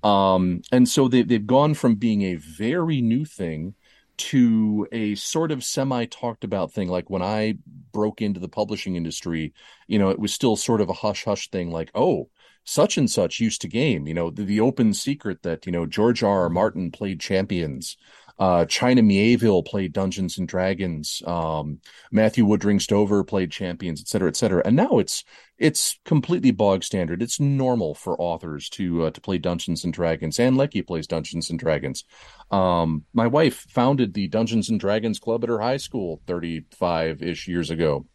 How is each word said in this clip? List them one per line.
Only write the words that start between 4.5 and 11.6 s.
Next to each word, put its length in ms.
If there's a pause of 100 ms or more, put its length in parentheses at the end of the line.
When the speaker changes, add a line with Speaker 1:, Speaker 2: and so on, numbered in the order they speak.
Speaker 1:
a 240
sort 340
of 140
semi-talked 800
about 280
thing. 160
Like, 220
when 120
I 360 (340)
broke 300
into 180
the 80
publishing 460
industry, 580 (360)
you 100
know, 120
it 80
was 140
still 240
sort 240
of 80
a 60
hush-hush 560
thing, 200